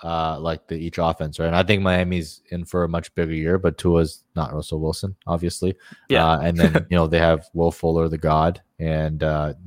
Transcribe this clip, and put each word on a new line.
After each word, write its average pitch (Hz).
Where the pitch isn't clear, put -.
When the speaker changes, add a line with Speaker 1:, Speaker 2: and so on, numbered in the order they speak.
Speaker 1:
uh, 80
like, 80
the, 82
each 82
offense, 80
right? 82
And 82
I 90
think 98
Miami's 90
in 87
for 87
a 82
much 82
bigger 82
year, 80
but 87
Tua's 82
not 78
Russell 78
Wilson, 82
obviously. 85
Speaker 2:
Yeah. 98
Speaker 1:
Uh, 80
and 85
then, 85
Speaker 2:
<laughs> -
Speaker 1:
you 87
know, 82
they 82
have 82
Will 85
Fuller, 82
the 80
God, 78
and, 78
uh, 76